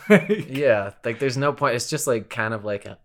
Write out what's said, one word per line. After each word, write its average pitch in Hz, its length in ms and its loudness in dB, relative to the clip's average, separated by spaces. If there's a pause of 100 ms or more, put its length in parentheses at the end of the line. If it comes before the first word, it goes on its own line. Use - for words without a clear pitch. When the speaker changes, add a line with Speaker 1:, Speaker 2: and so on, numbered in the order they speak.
Speaker 1:
<laughs> - 60 -14
Like 190 400 4
Speaker 2:
Yeah, 117 420 2 (120)
like, 117 160 -4
there's 135 180 0
no 143 160 2
point. 127 220 -2
It's 120 140 -6
just, 156 160 -4
like, 117 240 -2
kind 113 240 -4
of 104 100 -8
like 101 220 -4
a, 104 200 -16